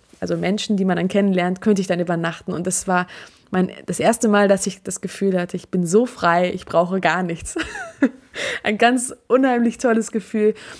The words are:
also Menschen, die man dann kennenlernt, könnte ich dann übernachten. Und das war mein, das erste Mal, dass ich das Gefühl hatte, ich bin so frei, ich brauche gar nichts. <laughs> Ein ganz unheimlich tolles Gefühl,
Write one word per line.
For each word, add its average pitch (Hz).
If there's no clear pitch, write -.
also 175
Menschen, 196
die 190
man 185
dann 175
kennenlernt, 185
könnte 202
ich 185
dann 180
übernachten. 170
Und 175
das 185
war 180
mein, 185
das -
erste 226
Mal, 202
dass 196
ich -
das -
Gefühl 185
hatte, 180
ich -
bin 180
so 214
frei, 180
ich -
brauche 180
gar 175
nichts. 170
<laughs> -
Ein 214
ganz 240
unheimlich 240
tolles 226
Gefühl, 214